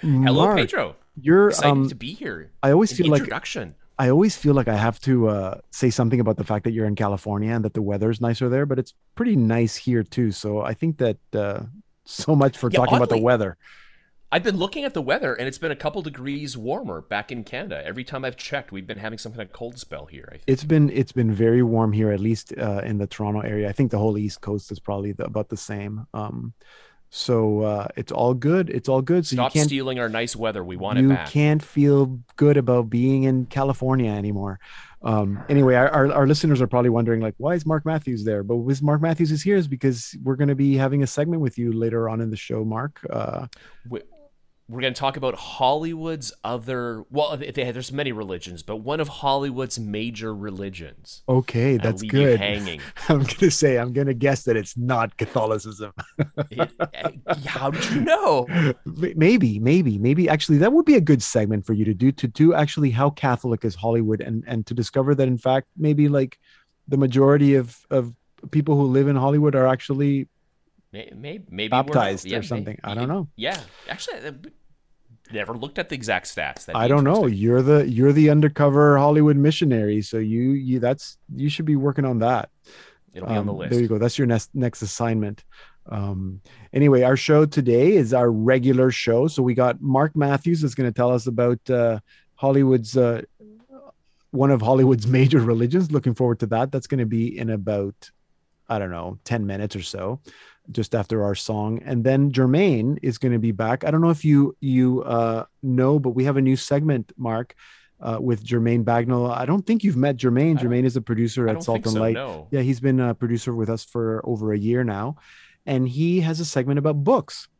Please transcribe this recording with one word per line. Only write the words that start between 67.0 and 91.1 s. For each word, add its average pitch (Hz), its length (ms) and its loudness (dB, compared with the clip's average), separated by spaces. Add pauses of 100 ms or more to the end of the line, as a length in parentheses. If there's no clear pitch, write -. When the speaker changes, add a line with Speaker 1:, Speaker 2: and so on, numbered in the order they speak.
Speaker 2:
of, 120 220 -2 (120)
of 120 240 -2 (360)
people 151 260 0
who 143 80 4
live 135 240 2
in 139 80 2
Hollywood 143 380 2
are 131 120 4
actually 139 640 0 (640)
Speaker 1:
May-, 110 200 -16
may-, 143 280 -16 (100)
maybe 104 220 -6
we're, 127 100 2
Speaker 2:
baptized 110 420 -2
Speaker 1:
yeah, 95 120 -8
Speaker 2:
or - 40 -4
Speaker 1:
may-, 104 60 -10
Speaker 2:
something. 107 380 -8
I 104 60 -10
Speaker 1:
may-, 104 40 -6
Speaker 2:
don't 120 140 -4
know. 170 260 -6
Speaker 1:
yeah, 139 240 -8 (300)
actually, - 300 -12
uh, 151 120 -14
b-, 147 200 -20 (800)
never 110 240 -8
looked 143 240 -10
at 175 80 -10
the 156 80 -8
exact 107 300 -4
stats. - 400 -8
That'd 82 100 -8
Speaker 2:
I 113 80 0
Speaker 1:
be 123 60 2
Speaker 2:
don't 143 120 4
know. 170 220 2
Speaker 1:
interesting. 104 180 -2
Speaker 2:
You're 120 200 4
the, 147 260 4
you're 131 240 4
the 151 180 6
undercover 147 640 6
Hollywood 151 400 6
missionary, 123 640 2
so 113 160 -6
you, 113 340 0
you, 131 260 -2
that's, 120 400 -2 (160)
you 135 140 -2
should 151 160 -4
be 151 100 2
working 139 300 0
on 123 160 -2
that. 117 300 0 (640)
Speaker 1:
It'll - 160 -10
be 117 60 -2
on 104 120 -2
the 104 60 -4
Speaker 2:
Um, 95 60 -8
Speaker 1:
list. 92 140 -6
Speaker 2:
there 120 80 2
you 120 80 0
go. 110 100 0
That's 117 200 0
your 131 100 2
next, 113 260 -2
next 123 280 -4
assignment. 107 600 -4 (440)
Um, 95 540 -8 (320)
anyway, 135 300 6
our 127 140 4
show 147 280 4
today 139 500 4
is 131 200 2
our 123 160 4
regular 127 600 4
show. 120 360 2
So 151 160 -2
we 123 100 2
got 123 300 0
Mark 143 340 0
Matthews 151 480 0
is 123 100 -2
gonna 123 180 0
tell 123 180 2